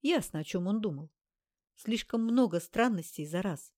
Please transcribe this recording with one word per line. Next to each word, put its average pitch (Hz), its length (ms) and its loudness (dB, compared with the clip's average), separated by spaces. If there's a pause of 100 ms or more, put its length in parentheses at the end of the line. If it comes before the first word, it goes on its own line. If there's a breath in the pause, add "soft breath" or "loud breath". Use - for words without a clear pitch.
Ясно, 277 320 0
о 156 60 -4
чем 185 240 -2
он 214 120 0
думал. 156 300 -4 (640)
Слишком 226 480 -2
много 233 380 4
странностей 190 680 0
за 175 160 -2
раз. 175 360 -6